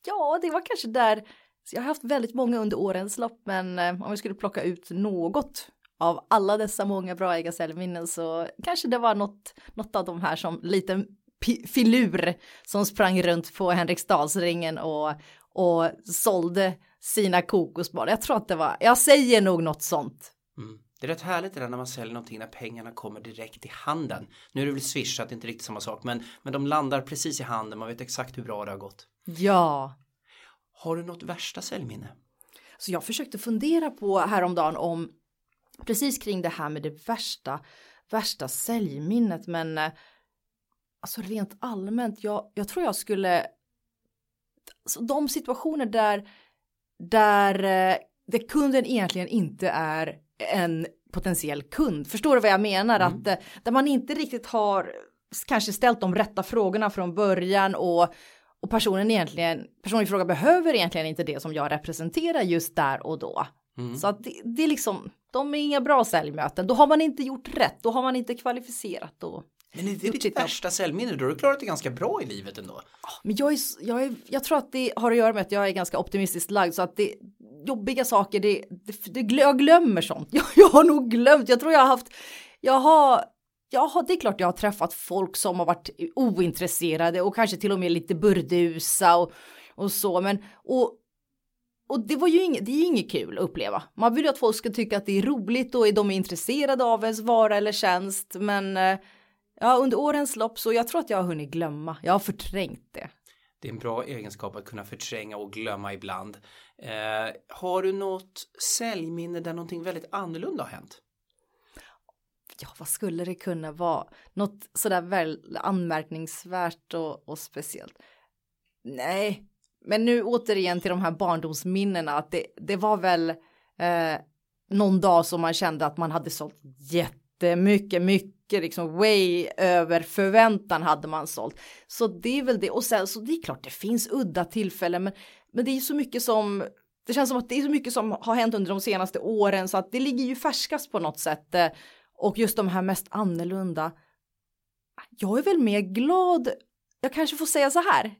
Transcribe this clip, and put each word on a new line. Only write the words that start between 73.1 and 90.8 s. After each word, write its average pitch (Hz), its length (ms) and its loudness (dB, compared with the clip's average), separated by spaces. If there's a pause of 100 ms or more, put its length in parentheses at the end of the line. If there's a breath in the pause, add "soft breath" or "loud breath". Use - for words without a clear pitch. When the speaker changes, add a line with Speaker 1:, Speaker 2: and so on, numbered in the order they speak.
Speaker 1:
men 208 120 -2
jag 277 160 2
är 302 40 2
s-, - 260 -6
jag 233 220 -2
är, 262 120 -6 (120)
jag 269 160 -4
tror 311 140 0
att 262 140 -4
det 254 240 -2
har 233 160 2
att 233 60 4
göra 226 160 6
med 208 80 -2
att 185 100 -4
jag 202 160 2
är 196 40 0
ganska 180 280 -2
optimistiskt 185 520 -2
lagd, 185 220 2
så 185 80 -2
att 180 140 -2
det, 208 180 0 (540)
jobbiga 247 380 -2
saker, 202 340 2
det, 202 300 2
det, - 440 -16
det 262 80 -4
glö-, 240 200 4
jag 269 180 6
glömmer 285 420 8
sånt. - 280 -6
<laughs> - 20 -12
Jag, - 140 2 (100)
jag - 140 12
har 294 140 12
nog 294 280 6
glömt, 240 380 6
jag 240 100 6
tror 294 120 0
jag 311 80 8
har 262 80 10
haft, 254 200 2 (540 loud breath)
jag 262 180 4
har, 277 460 8 (440)
jag 277 180 2
har, 339 200 0
det - 60 2
är 359 60 0
klart 202 200 -2
jag 185 80 2
har 175 40 0
träffat 202 420 -2
folk 185 420 -4
som 180 240 -2
har 170 60 0
varit 170 240 -2 (260)
ointresserade 175 1040 0
och 190 140 0
kanske 214 220 0
till 202 140 0
och 190 80 0
med 180 120 0
lite 170 240 -2
burdusa 170 1000 4
och, 175 140 2 (440 loud breath)
och 196 160 -4
så, 180 300 0
men, 202 220 -2 (200 loud breath)
och, 254 300 2 (960)